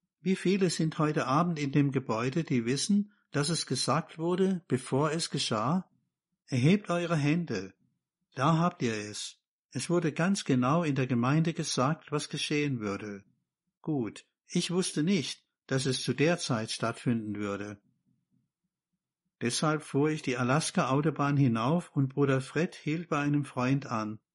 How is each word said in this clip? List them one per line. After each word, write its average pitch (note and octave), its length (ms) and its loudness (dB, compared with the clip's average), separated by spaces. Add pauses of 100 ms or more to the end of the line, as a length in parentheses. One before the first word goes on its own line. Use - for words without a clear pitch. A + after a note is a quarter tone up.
(200)
Wie F#3 160 0
viele F#3 340 2
sind D#3+ 280 -2
heute D3+ 280 2
Abend D#3 320 2
in C#3 140 -2
dem C#3+ 180 4
Gebäude, C3 540 -2
die B2 200 0
wissen, E3+ 480 0 (200)
dass D3 160 0
es E3 180 -2
gesagt C3+ 520 -2
wurde, F3+ 500 0
bevor C#3 420 0
es D#3+ 200 -4
geschah? C3+ 600 -2 (560)
Erhebt D3+ 420 4
eure F3 280 0
Hände. C#3+ 580 0 (600)
Da D#3 220 2
habt E3+ 240 0
ihr A2+ 160 0
es. G#2 400 -10 (340)
Es A#2 200 -6
wurde E3 220 0
ganz F#3+ 340 0
genau C3+ 360 2
in D3+ 120 0
der C3 120 0
Gemeinde C3+ 460 2
gesagt, D3+ 580 -2
was D3 200 -4
geschehen D3 500 -2
würde. G2+ 420 -6 (600)
Gut, B2+ 420 -4 (220)
ich - 240 -2
wusste F3 320 0
nicht, E3+ 420 0 (220)
dass C3+ 180 0
es C3 180 0
zu B2+ 120 -2
der D#3+ 240 2
Zeit A2 320 -2
stattfinden A2+ 680 -4
würde. G2+ 420 -4 (1600)
Deshalb D3+ 420 0
fuhr C#3+ 280 0
ich D#3 120 -4
die B2 140 -2
Alaska-Autobahn C#3+ 1000 2
hinauf C3+ 580 2
und C3+ 140 2
Bruder C3+ 320 2
Fred D3 340 -2
hielt D#3+ 340 -6
bei D#3 100 0
einem D3 260 0
Freund C3+ 420 0
an, A2 320 -6 (160)